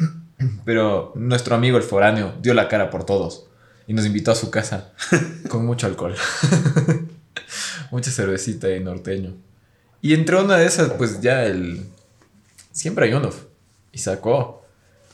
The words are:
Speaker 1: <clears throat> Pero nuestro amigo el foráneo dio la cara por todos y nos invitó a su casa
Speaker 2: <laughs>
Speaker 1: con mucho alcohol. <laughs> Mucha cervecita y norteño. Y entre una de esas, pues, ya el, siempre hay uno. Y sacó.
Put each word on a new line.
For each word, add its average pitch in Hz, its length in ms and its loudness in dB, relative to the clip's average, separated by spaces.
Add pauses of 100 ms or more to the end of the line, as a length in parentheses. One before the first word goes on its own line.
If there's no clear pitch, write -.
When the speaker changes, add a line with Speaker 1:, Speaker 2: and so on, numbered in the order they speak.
(200)
Speaker 1:
<clears throat> 107 440 -6
Pero 107 500 0
nuestro 120 400 0
amigo 123 220 4
el 113 80 4
foráneo 101 580 2
dio 120 120 4
la 110 140 4
cara 101 220 0
por 85 160 -6
todos 95 400 -2 (400)
y 110 80 -8
nos 110 120 2
invitó 104 260 2
a - 20 2
su 110 160 -4
casa - 420 -4 (280)
Speaker 2:
<laughs> - 280 -8
Speaker 1:
con 113 180 -2
mucho 120 200 -2
alcohol. 92 320 -4
<laughs> - 60 -4 (1700)
Mucha 123 200 -4
cervecita 95 640 -2
y 92 60 -4
norteño. 92 540 -6 (680)
Y 151 120 4
entre 160 260 4
una 196 160 4
de 170 100 6
esas, 175 280 2
pues, 107 260 -2
ya 123 240 2
el, 92 420 -4 (880)
siempre 156 340 0
hay 110 80 2
uno. 143 160 0 (640)
Y - 60 -14
sacó. 113 680 -2 (500)